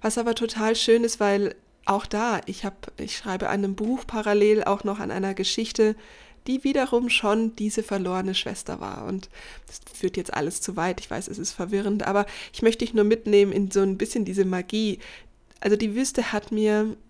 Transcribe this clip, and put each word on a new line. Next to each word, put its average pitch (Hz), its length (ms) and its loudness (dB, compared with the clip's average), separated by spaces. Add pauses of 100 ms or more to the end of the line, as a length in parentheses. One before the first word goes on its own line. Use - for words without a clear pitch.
Was 220 180 -2
aber 233 160 0
total 226 400 0
schön 233 300 6
ist, 226 160 0
weil 202 340 2 (300)
auch 202 220 0
da, 220 400 -2
ich - 180 -10
hab, - 340 -8
ich - 180 -8
schreibe 190 320 -4
an 202 160 0
einem 196 120 -2
Buch 226 300 -4
parallel 208 580 4
auch 202 180 0
noch 208 160 -2
an 214 120 -6
einer 190 240 -2
Geschichte, 220 600 2 (520)
die 262 180 -2
wiederum 262 460 2
schon 226 460 2
diese 214 260 -2
verlorene 190 520 -2
Schwester - 460 -6
war. - 240 -10
Und 190 240 -6 (380)
das - 140 -16 (140)
führt - 220 -4
jetzt 180 160 -6
alles - 280 -4
zu 202 160 -6
weit, 180 240 -2
ich - 100 -14
weiß, - 180 -6
es 208 100 -10
ist - 140 -6
verwirrend, 202 540 -2
aber 202 200 2 (260)
ich - 100 -6
möchte 226 220 4
dich 226 100 -8
nur 208 100 6
mitnehmen 208 480 6
in 196 180 0
so 196 100 2
ein 196 180 2
bisschen 220 260 -2
diese 190 200 2
Magie. 185 540 -2 (600)
Also 208 160 4
die 214 180 -2
Wüste 254 380 -2
hat 208 200 -4
mir 214 440 2 (140)